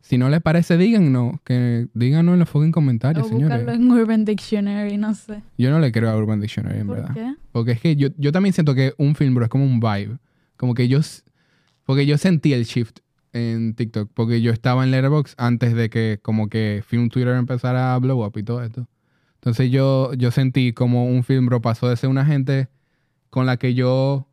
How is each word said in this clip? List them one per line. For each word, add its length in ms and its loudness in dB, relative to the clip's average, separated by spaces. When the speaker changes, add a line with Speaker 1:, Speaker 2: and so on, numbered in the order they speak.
Speaker 1:
Si 160 -2
no 140 2
les 100 2
parece, 380 2
díganos, 560 2
que 480 0
díganos 400 2
en 80 4
los 80 2
fucking 240 0
comentarios, 540 0
Speaker 2:
O 20 -8
Speaker 1:
señores. 300 0
Speaker 2:
búscalo 140 -4
en 180 4
Urban 340 2
Dictionary, 720 -4
no 180 -4
sé. 280 -16
Speaker 1:
Yo 120 2
no 80 2
le 140 2
creo 180 0
a 60 -2
Urban 240 0
Dictionary, 400 -6
en 60 -6
Speaker 2:
¿Por 100 -6
Speaker 1:
verdad. 180 -8
Speaker 2:
qué? 200 -8
Speaker 1:
Porque 200 -2
es 100 -4
que 140 2
yo, 200 0
yo 160 -2
también 220 2
siento 200 2
que 220 0
un 180 2
film 200 0
bro 100 0
es 60 -2
como 140 0
un 140 2
vibe. 380 -2
Como 160 -2
que 160 0
yo 120 4
s-, 220 -6
porque 220 0
yo 100 2
sentí 380 2
el 100 0
shift 360 -6
en 400 -4
TikTok, 380 -6
porque 300 0
yo 100 2
estaba 320 0
en 60 2
Letterboxd 480 0
antes 360 0
de 140 0
que 320 -2
como 300 -2
que 360 -2
Film 220 0
Twitter 260 0
empezara 600 -2
a 40 0
blow 280 0
up 100 -8
y 60 -8
todo 200 -6
esto. 260 -10
Entonces 340 0
yo, 440 2
yo 180 0
sentí 420 0
como 320 0
un 180 0
film 220 2
bro 160 0
pasó 260 -2
de 80 0
ser 140 -2
una 160 0
gente 420 0
con 160 0
la 100 0
que 160 -2
yo 600 0